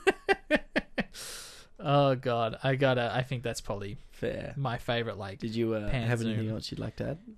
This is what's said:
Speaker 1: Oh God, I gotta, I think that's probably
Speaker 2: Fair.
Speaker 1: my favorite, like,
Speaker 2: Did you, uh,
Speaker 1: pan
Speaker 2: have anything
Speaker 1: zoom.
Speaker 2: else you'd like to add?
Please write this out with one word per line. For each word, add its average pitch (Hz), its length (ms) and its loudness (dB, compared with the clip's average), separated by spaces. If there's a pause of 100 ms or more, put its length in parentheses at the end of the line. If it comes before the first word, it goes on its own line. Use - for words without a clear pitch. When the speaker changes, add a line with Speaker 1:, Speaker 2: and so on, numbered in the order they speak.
(1800)
Speaker 1:
Oh 143 360 6
God, 117 480 2
I 135 120 4
gotta, 127 400 4
I 127 60 4
think 123 220 -4
that's 117 180 -4
probably 101 360 -6 (140)
Speaker 2:
Fair. - 460 -4
Speaker 1:
my 123 220 -2
favorite, 117 380 -2
like, 98 220 -8
Speaker 2:
Did 110 160 -4
you, 113 200 2
uh, 104 140 -2
Speaker 1:
pan 117 180 2
Speaker 2:
have 117 140 2
anything 110 240 0
Speaker 1:
zoom. 110 100 -2
Speaker 2:
else - 160 -8
you'd - 80 -6
like 110 180 -6
to 110 140 -4
add? 160 80 -6 (180)